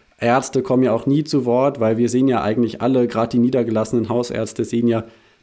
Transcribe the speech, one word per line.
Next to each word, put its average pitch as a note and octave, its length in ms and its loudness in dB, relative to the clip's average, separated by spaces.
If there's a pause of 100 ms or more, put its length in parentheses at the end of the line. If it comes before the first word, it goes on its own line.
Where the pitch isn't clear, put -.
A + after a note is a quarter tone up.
(200)
Ärzte B2+ 420 0
kommen B2+ 220 2
ja A#2 80 2
auch A2+ 140 -2
nie C#3+ 180 2
zu C#3+ 200 -2
Wort, B2 360 0
weil A2 180 2
wir A#2+ 100 2
sehen C3 200 2
ja A#2+ 140 0
eigentlich A2 380 -2
alle, B2 280 2
gerade A#2 220 -2
die B2 100 2
niedergelassenen A2+ 680 0
Hausärzte A2+ 560 -4
sehen A#2 220 0
ja A2+ 180 0 (380)